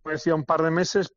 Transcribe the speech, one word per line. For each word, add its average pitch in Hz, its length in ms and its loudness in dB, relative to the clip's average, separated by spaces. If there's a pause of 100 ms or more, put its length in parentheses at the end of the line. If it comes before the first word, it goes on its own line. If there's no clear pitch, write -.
como 156 120 -8
decía, 160 220 0
un 151 100 -2
par 160 160 2
de 160 100 2
meses, 175 460 0